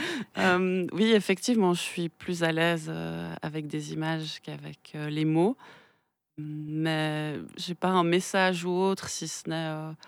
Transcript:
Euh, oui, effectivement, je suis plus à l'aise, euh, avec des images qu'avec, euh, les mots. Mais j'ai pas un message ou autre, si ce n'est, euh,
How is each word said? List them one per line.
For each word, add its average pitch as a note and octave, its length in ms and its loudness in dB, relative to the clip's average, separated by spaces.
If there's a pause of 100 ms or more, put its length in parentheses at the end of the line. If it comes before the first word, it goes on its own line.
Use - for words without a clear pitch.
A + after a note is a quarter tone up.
(380)
Euh, F#3 540 4
oui, A3 200 4
effectivement, G3 600 4
je E3+ 80 0
suis E3+ 280 -4
plus E3+ 340 -4
à E3 80 4
l'aise, D#3+ 380 2
euh, E3 440 -6 (100)
avec D3+ 260 -6
des D3+ 240 -6
images D#3+ 500 -4
qu'avec, D3 540 -14
euh, D3+ 120 -6
les D3+ 160 0
mots. E3 320 4 (840)
Mais D3+ 1000 -2 (200)
j'ai F3 180 -6
pas F#3 140 0
un F3+ 160 4
message F#3 600 2
ou F3+ 60 0
autre, F#3+ 380 0
si - 180 -6
ce - 220 -10
n'est, D#3+ 60 -4
euh, D#3 360 -4 (180)